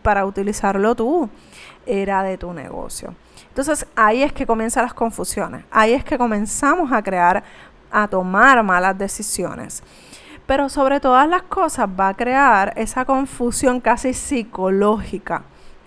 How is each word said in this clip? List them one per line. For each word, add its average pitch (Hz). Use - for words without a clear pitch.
para 196
utilizarlo 196
tú, 254
era 196
de 190
tu 175
negocio. -
Entonces, 285
ahí 226
es 285
que 269
comienzan 226
las 247
confusiones, 185
ahí 220
es 254
que 311
comenzamos 247
a 233
crear, 185
a 208
tomar 202
malas 185
decisiones. 196
Pero 269
sobre 277
todas 277
las 359
cosas 320
va 190
a 196
crear 240
esa 226
confusión 254
casi 240
psicológica. 202